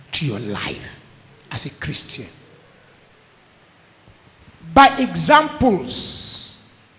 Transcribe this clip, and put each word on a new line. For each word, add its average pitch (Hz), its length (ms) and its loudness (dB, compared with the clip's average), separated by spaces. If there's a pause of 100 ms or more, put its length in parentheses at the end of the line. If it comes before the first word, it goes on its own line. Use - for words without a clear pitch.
(120)
to - 140 0
your 107 140 -4
life - 640 -10 (500)
as - 140 -4
a - 40 -8 (100)
Christian. - 480 -8 (2500)
By 269 260 8
examples, - 1600 0 (360)